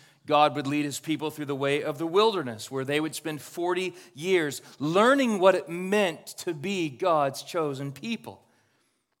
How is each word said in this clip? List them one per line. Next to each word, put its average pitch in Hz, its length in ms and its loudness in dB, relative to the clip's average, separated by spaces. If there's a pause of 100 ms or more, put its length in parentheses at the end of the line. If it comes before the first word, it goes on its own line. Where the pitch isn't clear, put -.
(240)
God 147 320 4
would 143 100 -4
lead 147 200 0
his 143 120 -8
people 151 320 -4
through 151 140 -10
the 139 100 -4
way 139 280 0
of 143 160 -6
the 160 80 -4
wilderness, 165 640 0
where 131 160 -4
they 143 120 0
would 156 160 -4
spend 156 280 -8
forty 180 520 -4 (200)
years 160 480 0 (160)
learning 220 600 4
what 185 160 8
it 165 140 -4
meant 185 600 -2 (100)
to 175 160 -6
be 170 340 -4
God's 143 540 0
chosen 139 500 -4
people. 220 500 -10 (760)